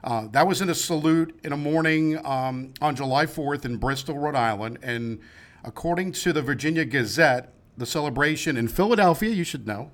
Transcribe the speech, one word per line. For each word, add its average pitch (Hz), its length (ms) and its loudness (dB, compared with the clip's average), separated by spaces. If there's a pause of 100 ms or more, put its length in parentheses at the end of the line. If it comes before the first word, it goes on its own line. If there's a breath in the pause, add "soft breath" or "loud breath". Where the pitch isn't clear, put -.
uh, 113 300 -4
that 143 140 6
was 185 140 0
in 196 80 0
a 160 60 2
salute 160 680 2
in 156 80 -6
a 143 60 -4
morning, 156 640 2
um, 131 560 -4
on 147 160 0
July 139 300 2
fourth 143 400 -4
in 120 120 -4
Bristol, 135 420 -4
Rhode 143 160 -2
Island. 113 480 0
And 117 360 -4 (440 loud breath)
according 170 480 -4
to - 220 -2
the 151 100 0
Virginia 143 420 0
Gazette, 123 680 2 (240)
the 120 80 -8
celebration 147 720 0
in 113 100 2
Philadelphia, 202 640 4
you 185 120 0
should 127 220 -8
know, 107 280 -8